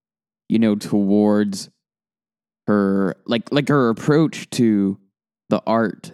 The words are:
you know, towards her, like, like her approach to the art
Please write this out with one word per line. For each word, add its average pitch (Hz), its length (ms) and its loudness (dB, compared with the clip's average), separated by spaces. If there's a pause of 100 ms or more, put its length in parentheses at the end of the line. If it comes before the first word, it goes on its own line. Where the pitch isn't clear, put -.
(480)
you 113 100 0
know, 110 180 2
towards 104 960 0 (960)
her, 98 500 0 (120)
like, 117 240 -4
like 143 160 0
her 135 220 2
approach 147 600 -2
to 101 460 0 (520)
the 107 180 -2
art 113 460 -4